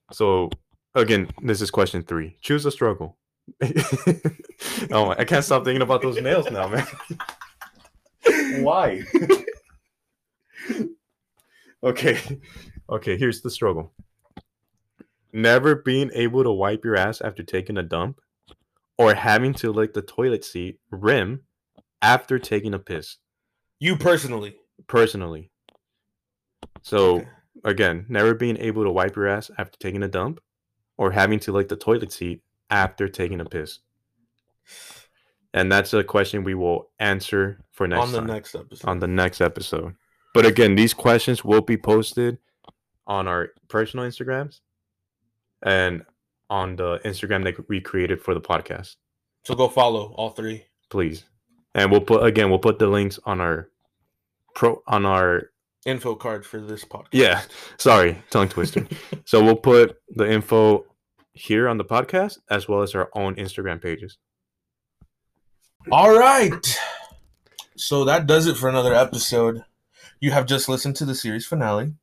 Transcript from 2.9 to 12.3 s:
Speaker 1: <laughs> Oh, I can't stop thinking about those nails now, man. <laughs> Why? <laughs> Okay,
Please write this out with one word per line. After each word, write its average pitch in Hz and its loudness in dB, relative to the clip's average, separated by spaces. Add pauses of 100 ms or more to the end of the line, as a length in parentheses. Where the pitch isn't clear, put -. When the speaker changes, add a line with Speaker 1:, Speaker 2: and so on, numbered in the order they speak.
Speaker 1:
<laughs> - -2 (1300)
Oh, 104 2
I 120 0
can't 143 0
stop 131 0
thinking 127 0
about 127 0
those 120 -4
nails 143 0
now, 95 -6
man. 123 -4 (880)
<laughs> - -2
Why? 202 0 (100)
<laughs> 349 2 (2500)
Okay, 127 0 (680)